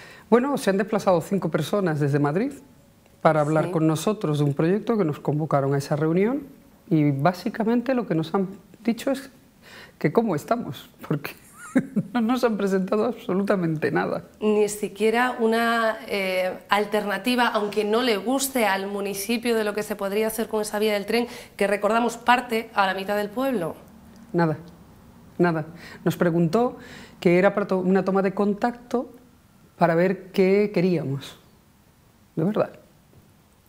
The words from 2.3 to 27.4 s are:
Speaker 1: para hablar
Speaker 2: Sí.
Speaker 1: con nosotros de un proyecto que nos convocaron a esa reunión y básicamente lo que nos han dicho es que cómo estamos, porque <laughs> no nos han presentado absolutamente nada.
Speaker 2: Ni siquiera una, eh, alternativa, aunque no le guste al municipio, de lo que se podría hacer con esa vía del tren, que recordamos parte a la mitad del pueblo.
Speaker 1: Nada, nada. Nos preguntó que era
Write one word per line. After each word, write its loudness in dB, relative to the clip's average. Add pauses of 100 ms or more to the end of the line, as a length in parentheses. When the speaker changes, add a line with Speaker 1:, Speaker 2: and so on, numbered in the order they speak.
Speaker 1:
para 4
hablar 2
Speaker 2:
Sí. -6
Speaker 1:
con 2
nosotros 0
de 2
un 2
proyecto 0
que 2
nos -2
convocaron 0
a 2
esa -2
reunión 0 (460)
y 4
básicamente 0
lo -2
que 0
nos -2
han 0 (380)
dicho 0
es -6 (680)
que 0
cómo 2
estamos, -4 (180)
porque -4 (360)
<laughs> -2
no 0
nos 0
han 2
presentado 0
absolutamente 0
nada. -2 (160)
Speaker 2:
Ni 2
siquiera -2
una, 0
eh, -2 (120)
alternativa, 0
aunque 0
no 2
le 2
guste -2
al 0
municipio, -2
de 2
lo -4
que -4
se -8
podría -2
hacer -4
con -2
esa -4
vía 2
del -2
tren, 0 (280)
que 2
recordamos 0
parte 0
a 2
la 0
mitad -4
del -2
pueblo. -4 (580)
Speaker 1:
Nada, 2 (800)
nada. 2 (360)
Nos 0
preguntó 2 (420)
que 4
era 4